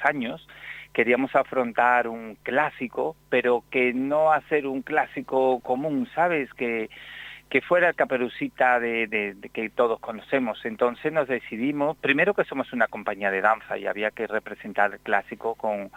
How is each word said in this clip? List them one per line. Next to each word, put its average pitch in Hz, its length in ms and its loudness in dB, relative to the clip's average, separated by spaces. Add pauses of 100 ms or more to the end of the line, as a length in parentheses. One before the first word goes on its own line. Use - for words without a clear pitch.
años. 143 420 -2 (460)
Queríamos 123 420 2
afrontar 120 720 2
un 113 380 -10
clásico, 139 720 -2 (140)
pero 123 380 2
que 123 240 2
no 147 400 2
hacer 147 360 0
un 135 140 -4
clásico 131 760 0
común, 131 560 -2
¿sabes? 160 400 0
Que, 117 340 -2 (640)
que 131 100 4
fuera 175 280 4
el 160 80 0
Caperucita 127 840 2
de, 117 300 0
de, 104 260 -2
de 101 140 -16
que 110 220 -6
todos 120 280 2
conocemos. 113 680 -4
Entonces 120 480 -2
nos 151 140 0
decidimos, 139 720 -2
primero 156 360 2
que 190 120 0
somos 135 280 -6
una 117 140 2
compañía 101 460 -4
de 95 80 0
danza 107 360 2
y 98 100 -6
había 104 260 -2
que 110 160 -6
representar 104 640 -2
el 101 80 -14
clásico 107 560 -4
con, 101 400 -4